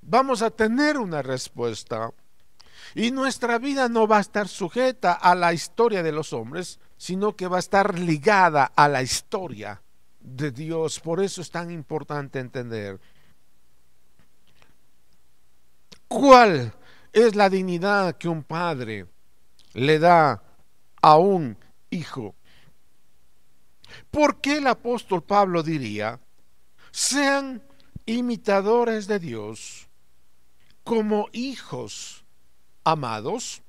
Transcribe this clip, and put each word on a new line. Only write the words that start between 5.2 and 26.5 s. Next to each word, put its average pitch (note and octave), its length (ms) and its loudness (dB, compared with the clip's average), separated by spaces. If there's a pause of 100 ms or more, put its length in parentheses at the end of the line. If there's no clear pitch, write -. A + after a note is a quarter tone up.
la F3 180 2
historia G#3 500 0
de D#3+ 100 -2
los D3+ 200 -6
hombres, C#3+ 460 -10 (180)
sino G3 380 -4
que F3+ 140 -8
va F3+ 80 -2
a F3+ 40 2
estar G3 380 0
ligada E3+ 800 4
a D3 120 8
la C3+ 140 0
historia A#2+ 800 -8 (380)
de C3 300 -8
Dios. D#3+ 500 -4
Por E3 200 -4
eso F#3+ 200 -4
es D#3 100 -14
tan E3+ 200 -8
importante D3 680 -8
entender A#2 640 -8 (3000)
cuál A3+ 680 6 (400)
es A3 220 4
la G3+ 140 4
dignidad F#3 680 0
que - 120 -8
un E3 140 -6
padre B2+ 640 -6 (680)
le C#3+ 260 2
da D#3 440 4 (600)
a D#3 140 10
un E3+ 420 2 (320)
hijo. C3+ 460 -10 (1700)
¿Por - 300 2
qué C#4+ 180 -2
el C#4+ 80 -2
apóstol A3+ 560 -2
Pablo F#3+ 400 2
diría, B2 580 -6 (680)